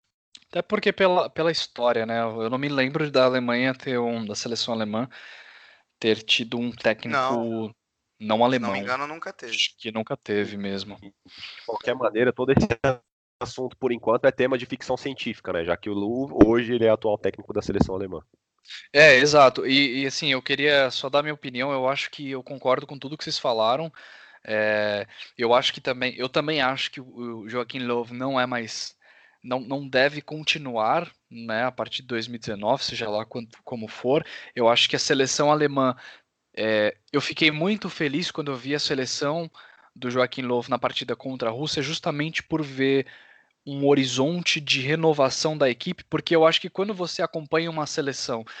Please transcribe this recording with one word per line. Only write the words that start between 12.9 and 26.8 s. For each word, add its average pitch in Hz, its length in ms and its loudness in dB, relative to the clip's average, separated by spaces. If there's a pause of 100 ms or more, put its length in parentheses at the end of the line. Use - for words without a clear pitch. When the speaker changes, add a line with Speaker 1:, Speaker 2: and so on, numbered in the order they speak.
Speaker 3:
assunto, 127 360 -8
por 127 140 -2
enquanto, 117 340 0
é 131 60 6
tema 131 260 0
de 123 80 -6
ficção 127 300 -6
científica, 123 560 -8
né? 85 140 -2
Já 87 100 0
que - 140 -10
o 101 40 -4
Lu, 117 360 -2 (160)
hoje, 117 280 4
ele 113 120 2
é 110 40 8
atual 107 280 2
técnico - 340 -6
da 104 100 -2
seleção 95 320 0
alemã. 92 280 -8 (720)
Speaker 1:
É, 143 260 10
exato. 139 500 8
E, 135 340 4
e, 139 60 0
assim, 143 240 -2
eu 127 100 0
queria 139 480 2
só 131 200 -6
dar 143 120 2
minha 151 120 -4
opinião. 135 380 -4
Eu 131 160 0
acho 139 220 -2
que 139 220 -10
eu 131 100 -8
concordo 135 460 -2
com 143 100 -12
tudo 139 200 -12
que - 60 -12
vocês 151 140 -6
falaram. 127 540 0 (520)
É, 107 640 0 (300)
eu 117 160 2
acho 131 200 2
que 156 80 -14
também, 127 340 -4
eu 127 140 -4
também 151 320 0
acho 131 300 -2